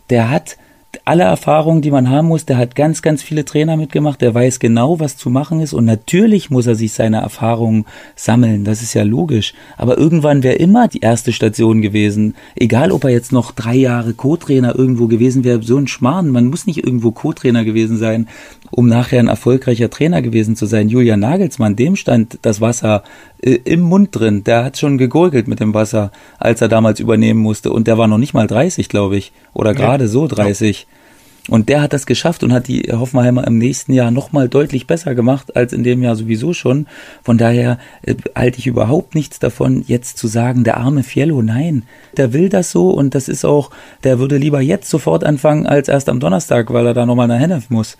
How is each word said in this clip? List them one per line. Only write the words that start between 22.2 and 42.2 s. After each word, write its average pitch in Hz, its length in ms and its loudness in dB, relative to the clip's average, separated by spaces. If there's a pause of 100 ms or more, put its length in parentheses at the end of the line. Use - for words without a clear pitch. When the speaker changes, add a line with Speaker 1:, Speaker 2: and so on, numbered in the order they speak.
Speaker 1:
das 107 200 -2
Wasser, 110 420 -2 (380)
äh, 131 220 2
im 170 180 0
Mund 185 300 2
drin. 104 320 0
Der 117 200 2
hat 135 140 -6
schon 143 200 0
gegurgelt 131 500 2
mit 110 120 -4
dem 107 140 0
Wasser, 107 380 -2 (280)
als 117 220 0
er 117 60 2
damals 110 320 2
übernehmen 110 400 2
musste. 107 320 -2
Und 110 160 0
der 113 120 2
war 110 80 4
noch 107 100 2
nicht 131 160 0
mal 113 140 0
dreißig, 135 420 -2
glaube 101 280 0
ich. - 140 -8 (220)
Oder 107 180 0
Speaker 2:
Ja. 92 60 -2
Speaker 1:
gerade 123 300 0
so 123 160 0
Speaker 2:
Ja. 156 40 -2
Speaker 1:
dreißig. 104 600 -2 (600)
Und 110 200 2
der 143 140 2
hat 147 120 -2
das 139 120 -4
geschafft - 380 -2
und 120 100 2
hat 123 140 -2
die 127 240 -4
Hoffenheimer 123 560 0
im 117 100 2
nächsten 131 340 -2
Jahr 120 200 2
noch 131 200 -4
mal 135 160 2
deutlich 135 380 0
besser 165 300 -4
gemacht 127 400 0
als 123 180 0
in 120 100 -2
dem 123 200 0
Jahr 117 120 0
sowieso 113 380 -2
schon. 139 320 -2 (380)
Von 113 160 2
daher, 120 400 0 (240)
äh, - 100 -2 (220)
halte 120 240 0
ich 123 80 -6
überhaupt 120 480 -2
nichts - 240 -6
davon, 131 480 -2
jetzt 123 320 -6
zu 120 80 -4
sagen, 120 360 0
„Der 113 140 0
arme 131 240 0
Fiello“. 139 400 -2
Nein, 120 420 -2 (340)
der 127 160 0